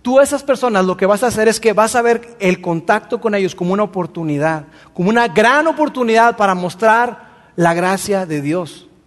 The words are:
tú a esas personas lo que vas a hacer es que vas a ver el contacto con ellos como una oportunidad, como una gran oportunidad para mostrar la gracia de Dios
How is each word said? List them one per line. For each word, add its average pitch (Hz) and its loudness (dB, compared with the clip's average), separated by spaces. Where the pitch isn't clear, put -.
tú 262 2
a - 6
esas 277 -2
personas 226 0
lo 185 -2
que 190 -2
vas 202 2
a 254 0
hacer 220 2
es 220 -2
que 220 0
vas 214 2
a 247 2
ver 233 -2
el 185 0
contacto 208 -2
con 214 -2
ellos 196 -2
como 180 -2
una 208 0
oportunidad, 160 -4
como 180 0
una 233 2
gran 233 2
oportunidad 247 2
para 196 2
mostrar 220 -2
la 170 2
gracia 190 -2
de 151 -6
Dios 151 -6